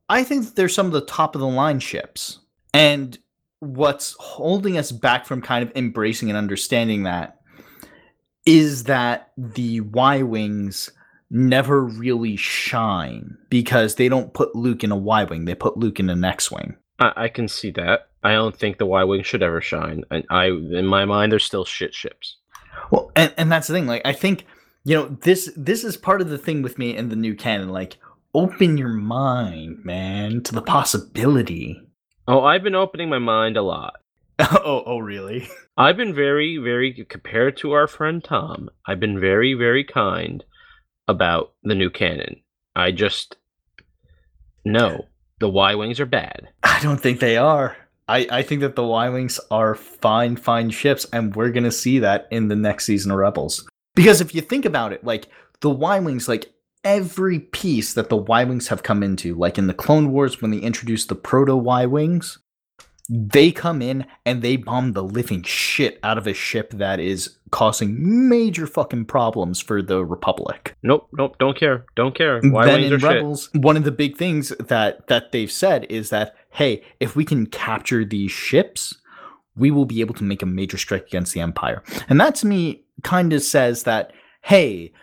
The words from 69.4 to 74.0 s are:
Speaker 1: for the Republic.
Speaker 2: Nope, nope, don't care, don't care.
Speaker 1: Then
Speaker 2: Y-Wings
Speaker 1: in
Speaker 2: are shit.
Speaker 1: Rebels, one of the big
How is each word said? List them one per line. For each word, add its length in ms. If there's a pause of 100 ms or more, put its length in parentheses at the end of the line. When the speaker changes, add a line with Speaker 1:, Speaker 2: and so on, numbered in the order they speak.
Speaker 1:
for 220
the 220
Republic. 800
Speaker 2:
Nope, 300
nope, 260
don't 180
care, 280 (120)
don't 180
care. 260
Speaker 1:
Then 120
Speaker 2:
Y-Wings 340
Speaker 1:
in 80
Speaker 2:
are 40
shit. 120
Speaker 1:
Rebels, 420
one 240
of 80
the 80
big 240